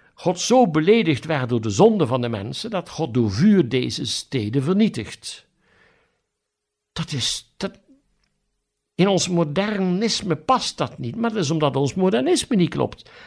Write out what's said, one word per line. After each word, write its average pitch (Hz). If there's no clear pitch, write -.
God 180
zo 240
beledigd 160
werd 139
door 117
de 110
zonde 175
van 123
de 120
mensen, 117
dat 185
God 147
door 113
vuur 170
deze 123
steden 117
vernietigt. 190
Dat -
is, -
dat, 196
in 185
ons 185
modernisme 185
past -
dat 139
niet, 123
maar 226
dat 214
is 135
omdat 151
ons 135
modernisme 233
niet 175
klopt. -